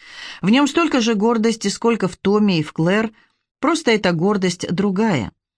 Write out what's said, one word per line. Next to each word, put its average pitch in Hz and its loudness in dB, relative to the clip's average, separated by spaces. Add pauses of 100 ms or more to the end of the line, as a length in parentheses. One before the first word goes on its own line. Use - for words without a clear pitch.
(400)
В 170 0
нем 269 4
столько 285 0
же 226 0
гордости, 220 0
сколько 226 0
в - -8
Томе 202 2
и - -2
в - -8
Клэр, 202 0 (500)
просто 311 0
эта 214 2
гордость 185 -2
другая. 190 0 (240)